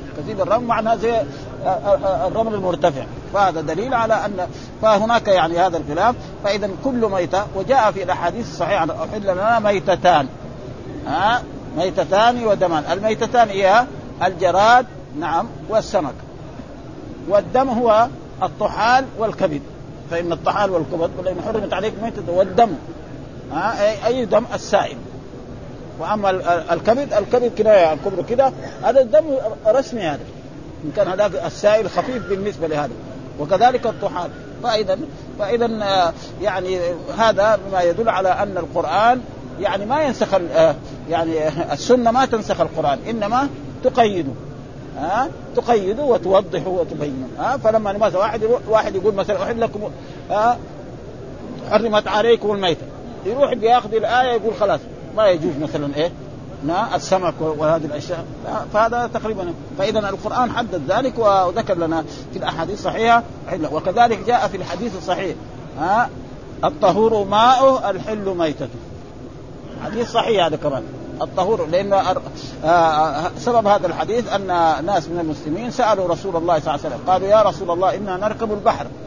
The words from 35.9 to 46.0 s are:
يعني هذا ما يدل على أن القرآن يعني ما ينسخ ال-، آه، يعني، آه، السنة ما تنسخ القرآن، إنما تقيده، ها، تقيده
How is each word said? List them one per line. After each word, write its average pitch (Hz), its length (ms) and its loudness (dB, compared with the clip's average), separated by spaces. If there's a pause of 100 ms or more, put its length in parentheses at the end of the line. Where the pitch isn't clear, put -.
يعني 185 360 -2 (400)
هذا 214 400 4 (140)
ما 185 100 2
يدل 175 260 2
على 190 200 2
أن 185 300 0
القرآن 175 640 2 (400)
يعني 196 260 -2
ما 277 160 0
ينسخ 220 320 0
ال-، 170 180 0
آه، 160 220 6 (360)
يعني، 160 380 0
آه، 151 240 -2
السنة 233 380 4
ما 254 160 4
تنسخ 208 340 -2
القرآن، 156 380 0 (120)
إنما 233 380 0 (360)
تقيده، 202 480 2 (680)
ها، 202 300 0 (280)
تقيده 226 460 2